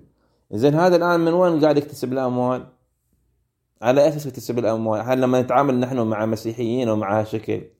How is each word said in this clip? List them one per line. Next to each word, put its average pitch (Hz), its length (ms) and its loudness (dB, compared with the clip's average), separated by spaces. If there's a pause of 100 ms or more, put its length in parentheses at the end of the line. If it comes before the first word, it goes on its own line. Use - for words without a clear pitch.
(520)
زين، 131 240 2
هذا 175 200 4
الآن 170 240 2
من 165 140 2
وين 175 280 2
قاعد 147 160 4
يكتسب 131 360 -6
الأموال؟ 123 540 -2 (1120)
على 139 260 4
أساس 151 180 -2
يكتسب 120 340 -6
الأموال؟ 110 420 -2
هل 127 200 0
لما 127 200 2
نتعامل 127 380 2
نحن 127 200 -2
مع 110 260 -2
مسيحيين 113 640 -4
ومع 107 300 0
هالشكل، 107 420 -6 (180)